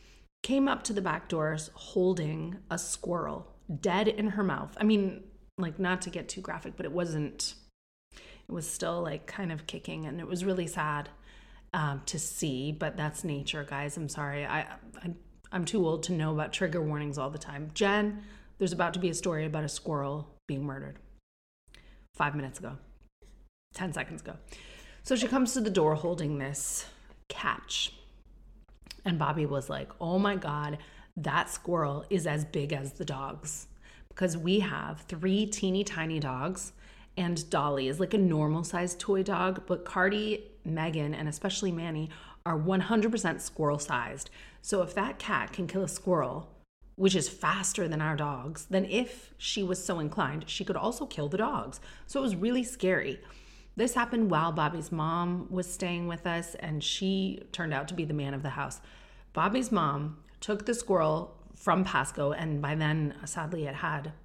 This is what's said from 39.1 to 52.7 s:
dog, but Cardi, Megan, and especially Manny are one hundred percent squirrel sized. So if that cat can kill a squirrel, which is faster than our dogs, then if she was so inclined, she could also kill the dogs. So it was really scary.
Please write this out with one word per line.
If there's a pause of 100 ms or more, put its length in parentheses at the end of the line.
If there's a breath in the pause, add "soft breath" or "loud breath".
dog,
but
Cardi, (140)
Megan,
and
especially
Manny (340 loud breath)
are
one
hundred
percent
squirrel
sized. (320 loud breath)
So
if
that
cat
can
kill
a
squirrel, (440)
which
is
faster
than
our
dogs,
then
if
she
was
so
inclined,
she
could
also
kill
the
dogs. (300 loud breath)
So
it
was
really
scary. (560 loud breath)